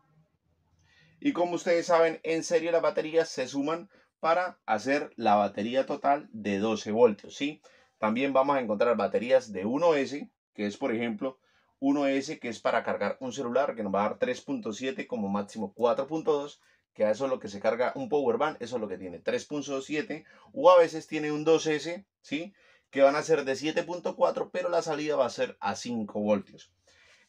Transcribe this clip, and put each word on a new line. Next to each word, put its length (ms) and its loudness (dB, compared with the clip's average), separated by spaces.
Y 120 0
como 240 0
ustedes 300 0
saben, 360 4
en 220 -2
serie 280 0
las 80 4
baterías 480 2
se 180 -6
suman 440 -4
para 440 0
hacer 520 -2
la 180 4
batería 500 2
total 480 0
de 260 -2
doce 340 -2
voltios, 440 2
¿sí? 240 -6
También 340 0
vamos 240 4
a 40 0
encontrar 360 2
baterías 560 2
de 140 -4
uno 280 2
S, 360 -4
que 120 -4
es, 120 -6
por 160 -2
ejemplo, 440 -4
uno 260 2
S, 320 -2
que 100 -10
es 120 -8
para 240 0
cargar 360 -2
un 120 -8
celular, 420 -2
que 80 -8
nos 120 -2
va 100 2
a 60 0
dar 80 -8
tres 240 -2
punto 300 -6
siete, 340 -6
como 220 -4
máximo 460 -6
cuatro 320 0
punto 280 -2
dos, 260 -6
que 120 -2
a 60 4
eso 140 -2
es 60 -2
lo 100 -2
que 80 -10
se 120 -10
carga 340 0
un 140 -8
power 280 2
bank, 240 -2
eso 160 -6
es 40 -6
lo 80 -6
que 100 -10
tiene, 200 -12
tres 280 -4
punto 340 -6
siete, 440 -6
o 180 6
a 80 10
veces 280 4
tiene 260 -4
un 120 -4
dos 220 4
S, 400 -4
¿sí? 320 -8
Que 120 0
van 140 8
a 60 0
ser 220 2
de 120 -2
siete 260 -2
punto 320 -6
cuatro, 380 0
pero 160 -4
la 140 2
salida 340 -4
va 100 2
a 40 -4
ser 300 -6
a 140 -4
cinco 460 -6
voltios. 520 -2